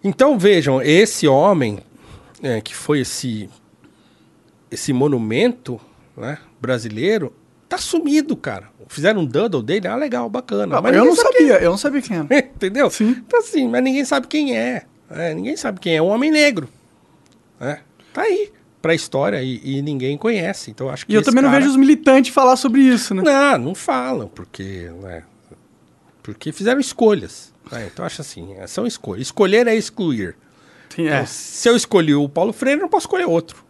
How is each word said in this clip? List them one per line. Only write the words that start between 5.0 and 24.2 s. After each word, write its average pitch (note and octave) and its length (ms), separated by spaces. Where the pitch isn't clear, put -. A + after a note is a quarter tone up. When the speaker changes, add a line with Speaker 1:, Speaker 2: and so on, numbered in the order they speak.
Speaker 1:
né, C3 220
brasileiro, B2 760
tá F4+ 100
sumido, D4+ 580
cara. G2 340
Fizeram F#3+ 340
um D#3 40
doodle D3+ 360
dele, F3+ 260
ah, G#3 80
legal, B3 340
bacana. G#3 480
Speaker 2:
Ah, - 40
Speaker 1:
Mas B3 140
Speaker 2:
eu G#3 80
Speaker 1:
ninguém E4+ 120
Speaker 2:
não A#4 80
Speaker 1:
sabe B4+ 140
quem D4+ 100
Speaker 2:
sabia, F#3+ 180
eu E3+ 60
não G3 60
sabia C#4+ 240
quem F#3 160
era. D3+ 100
Speaker 1:
<laughs> C#4+ 120
Entendeu? G#3 340
Speaker 2:
Sim. A3 200
Speaker 1:
Então, A#4+ 140
assim, D4 280
mas A#3+ 160
ninguém C4+ 220
sabe C4+ 220
quem C#4+ 300
é. A#3 260
É, D#3+ 240
ninguém G3+ 240
sabe G#3+ 220
quem E3 160
é. D#3 60
Um E3+ 60
homem B3 240
negro. C#4+ 360
É. C#3 200
Tá F4 100
aí, G#4 280
pra E3 120
história, D#3 480
e, C3 200
e C#3 40
ninguém C#3+ 360
conhece. G3 540
Então, C3 180
acho C#3 160
que G#3+ 60
Speaker 2:
E G#3+ 40
eu G#3+ 60
Speaker 1:
esse C#4 80
Speaker 2:
também B3+ 140
não C#4+ 80
Speaker 1:
cara C#4 100
Speaker 2:
vejo C#4 100
os C4 60
militantes C4+ 560
falar C4 240
sobre C4 240
isso, B3 320
né? F#3 100
Speaker 1:
Não, C#4 340
não C#3 180
falam, B3+ 520